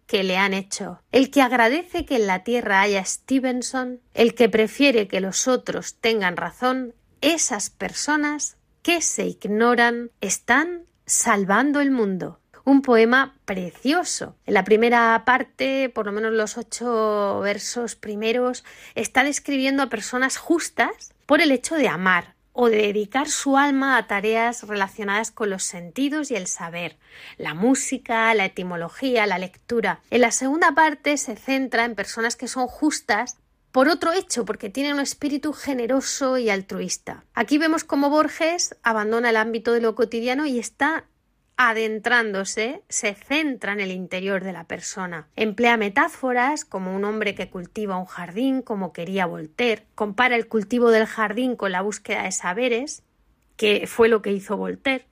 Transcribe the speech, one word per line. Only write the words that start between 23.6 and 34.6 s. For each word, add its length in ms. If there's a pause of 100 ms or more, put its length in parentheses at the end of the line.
a 100
tareas 580
relacionadas 640
con 180
los 160
sentidos 640
y 60
el 100
saber, 520 (400)
la 160
música, 800
la 100
etimología, 840
la 120
lectura. 640 (100)
En 100
la 100
segunda 420
parte 440
se 200
centra 500
en 80
personas 420
que 100
son 200
justas 720 (340)
por 160
otro 240
hecho, 320
porque 240